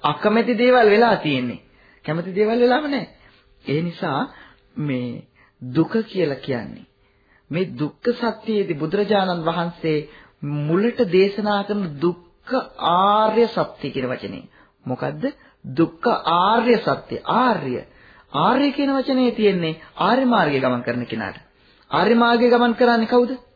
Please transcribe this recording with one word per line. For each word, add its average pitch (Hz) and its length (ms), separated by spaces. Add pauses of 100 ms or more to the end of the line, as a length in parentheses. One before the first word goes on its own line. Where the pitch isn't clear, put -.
අකමැති 214 560
දේවල් 247 320
වෙලා 220 260
තියෙන්නේ. 127 460 (420)
කැමති 170 300
දේවල් 214 260
වෙලාම 247 240
නැහැ. 285 240 (560)
ඒ 147 180
නිසා 165 380 (540)
මේ 127 360 (520)
දුක 131 300 (120)
කියලා 151 320
කියන්නේ, 107 500 (640)
මේ 175 220
දුක්ඛ 147 420
සත්‍යයේදී 208 680
බුදුරජාණන් 190 640
වහන්සේ 165 540 (600)
මුලට 185 480
දේශනා 196 580
කරන 202 200 (140)
දුක්ඛ - 560 (360)
ආර්ය 214 560
සත්‍ය 147 440
කියන 127 180
වචනේ. 98 400 (380)
මොකද්ද? 139 380 (400)
දුක්ඛ 160 440 (140)
ආර්ය 214 540
සත්‍ය. 131 400 (160)
ආර්ය. 180 520 (460)
ආර්ය 254 420
කියන 277 180
වචනේ 254 400
තියෙන්නේ 185 500 (140)
ආර්ය 233 300
මාර්ගයේ 170 360
ගමන් 123 220
කරන 120 220
කෙනාට. 110 340 (520)
ආර්ය 185 240
මාර්ගයේ 233 360
ගමන් 240 240
කරන්නේ 233 320
කවුද? 247 240 (260)